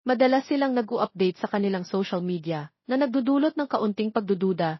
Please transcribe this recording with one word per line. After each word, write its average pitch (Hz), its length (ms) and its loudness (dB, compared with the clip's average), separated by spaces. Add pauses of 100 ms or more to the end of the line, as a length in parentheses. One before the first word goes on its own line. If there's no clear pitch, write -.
Madalas 254 400 4
silang 277 320 0
nag-u-update 202 640 -2
sa 214 80 -4
kanilang 202 340 0
social 190 380 -2
media, 160 480 -4 (160)
na 247 160 -4
nagdudulot 277 560 2
ng 285 80 0
kaunting 214 480 -2
pagdududa 185 680 0